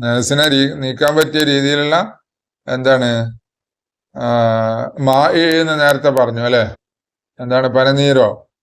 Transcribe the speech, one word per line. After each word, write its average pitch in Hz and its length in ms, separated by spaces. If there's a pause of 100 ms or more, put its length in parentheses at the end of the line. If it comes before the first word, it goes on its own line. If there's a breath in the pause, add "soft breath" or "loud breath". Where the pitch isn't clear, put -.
നജസിനെ 123 460
രീ-, 139 260
നീക്കാൻ 147 420
പറ്റിയ 151 280
രീതിയിലുള്ള 147 760 (500)
എന്താണ്, 123 680 (800)
ആ, 123 100 (760)
മാ 135 280
എന്ന് 165 520
നേരത്തെ 143 300
പറഞ്ഞു 120 300
അല്ലെ, 120 360 (640)
എന്താണ്, 127 280
പനനീരോ 131 840 (120)